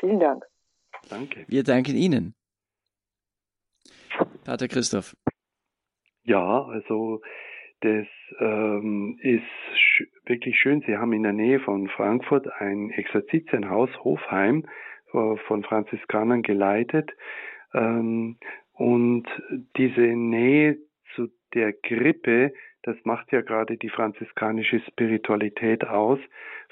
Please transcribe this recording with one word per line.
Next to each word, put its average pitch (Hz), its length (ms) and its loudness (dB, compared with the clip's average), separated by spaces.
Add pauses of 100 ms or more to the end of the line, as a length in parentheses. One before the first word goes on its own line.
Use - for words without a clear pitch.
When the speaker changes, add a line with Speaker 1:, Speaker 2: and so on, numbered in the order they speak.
Speaker 1:
Vielen 196 200 2
Dank. 143 240 2 (680)
Speaker 2:
Danke. 120 360 -12
Speaker 3:
Wir 131 160 0
danken 131 320 2
Ihnen. 120 400 2 (2000)
Pater 123 240 -4
Christoph. 110 460 -4 (1080)
Speaker 2:
Ja, 104 420 0
also 113 560 -6 (600)
das, 107 260 0 (340)
ähm, 107 800 -2
ist 117 220 2 (340)
sch-, - 300 4 (200)
wirklich 120 320 -2
schön. 143 280 4
Sie 107 100 0
haben 117 160 0
in 107 100 2
der 104 100 2
Nähe 120 280 4
von 98 280 -2
Frankfurt 123 580 0 (120)
ein 104 320 -4
Exerzitienhaus, 127 1000 0 (120)
Hofheim, 120 640 0 (480)
äh, 110 240 2 (100)
von 104 180 0
Franziskanern 110 760 0
geleitet. 107 680 0 (640)
Ähm, 113 640 0 (340)
und 120 540 4 (500)
diese 127 240 2
Nähe 120 800 4 (360)
zu 117 140 -4 (260)
der 110 180 2
Krippe, 123 800 2 (300)
das 117 220 -4
macht 113 280 -4
ja 127 80 4
gerade 110 360 -2
die 110 140 -8
franziskanische 110 920 -2
Spiritualität 110 1040 0
aus. 110 320 2 (540)